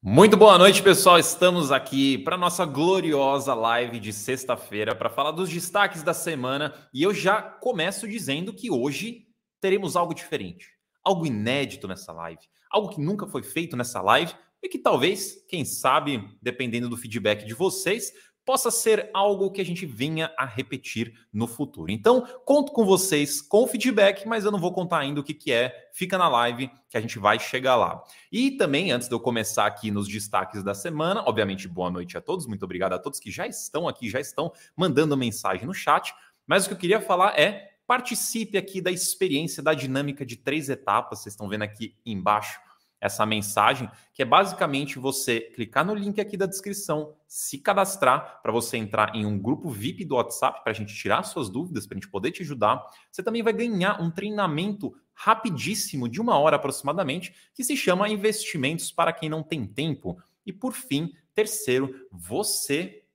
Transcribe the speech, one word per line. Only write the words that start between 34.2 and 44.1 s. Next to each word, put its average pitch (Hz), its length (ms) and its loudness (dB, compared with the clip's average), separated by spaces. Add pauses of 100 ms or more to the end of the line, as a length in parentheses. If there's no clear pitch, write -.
estão 151 320 -6 (240)
mandando 156 400 4
mensagem 107 500 -2
no 185 80 -8
chat. - 400 0 (320)
Mas 185 200 2
o - 20 -6
que 214 60 -6
eu 175 40 -14
queria 190 220 2
falar 190 360 2
é, 202 340 2 (140)
participe 226 720 -2
aqui 190 240 -4
da 180 120 -2
experiência 165 680 -2
da 156 140 2
dinâmica 135 500 -4
de 117 120 -12
três 143 320 -4
etapas. 117 500 0
Vocês 107 140 -14
estão 104 160 -10
vendo 107 140 -4
aqui 104 340 -10 (100)
embaixo 104 580 -2 (340)
essa 107 280 -2
mensagem, 107 640 0 (240)